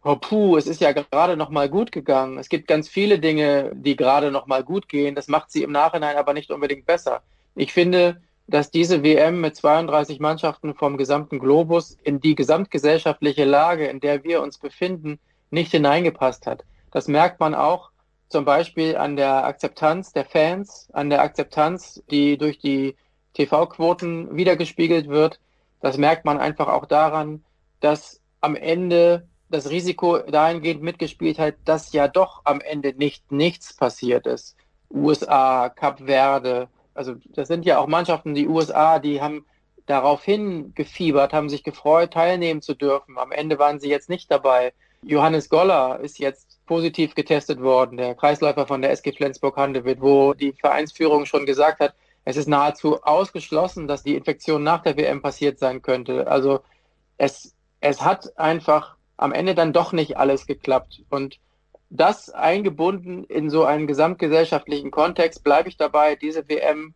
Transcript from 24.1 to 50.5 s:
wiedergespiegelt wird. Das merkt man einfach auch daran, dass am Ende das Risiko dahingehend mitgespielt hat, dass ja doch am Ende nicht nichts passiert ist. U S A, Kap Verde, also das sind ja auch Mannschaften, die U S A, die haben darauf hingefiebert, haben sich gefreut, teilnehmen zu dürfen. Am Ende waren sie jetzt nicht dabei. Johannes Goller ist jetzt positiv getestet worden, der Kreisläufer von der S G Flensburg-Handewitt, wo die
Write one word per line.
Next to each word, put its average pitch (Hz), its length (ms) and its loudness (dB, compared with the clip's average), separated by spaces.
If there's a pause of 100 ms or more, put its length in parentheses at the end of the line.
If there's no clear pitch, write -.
wiedergespiegelt 165 760 0
wird. 151 300 0 (420)
Das 135 160 -2
merkt 156 260 2
man 147 140 0
einfach 143 300 -4
auch - 180 0
daran, 151 580 0 (360)
dass - 420 -2 (200)
am - 140 -2
Ende 175 720 2 (220)
das 147 200 -4
Risiko 175 480 -2
dahingehend 156 680 0
mitgespielt 165 560 -6
hat, 151 160 -2 (100)
dass 156 280 -2
ja 143 140 2
doch 185 360 0
am 143 180 0
Ende 143 360 -6
nicht 143 340 -4
nichts 160 440 -2
passiert 123 520 -2
ist. - 280 -6 (380)
U 143 180 0
S - 160 -2
A, 131 420 2
Kap 139 320 -6
Verde, 131 640 0 (260)
also 127 220 -10 (200)
das 143 120 -6
sind 170 180 -4
ja 156 140 4
auch 143 80 0
Mannschaften, 165 460 -2
die 147 140 0
U 160 120 0
S 156 120 -2
A, 160 280 4
die 143 220 -4
haben 147 240 -8 (400)
darauf 143 380 0
hingefiebert, 165 1080 -2
haben 151 180 -2
sich 143 140 -8
gefreut, 160 480 0
teilnehmen 170 500 0
zu 151 120 -8
dürfen. 139 440 -4
Am 127 140 -6
Ende 151 260 -4
waren 147 220 2
sie 143 100 -8
jetzt 143 200 -4
nicht 180 200 -10
dabei. 127 440 2 (300)
Johannes 151 460 0
Goller 156 520 2
ist - 180 -14
jetzt - 460 -8
positiv 165 500 -2
getestet 147 460 -2
worden, 127 360 2
der 123 180 -4
Kreisläufer 147 500 0
von 131 160 -4
der 135 100 0
S 135 120 -2
G 139 100 -4
Flensburg-Handewitt, 135 880 -4
wo 139 320 6
die 139 260 -4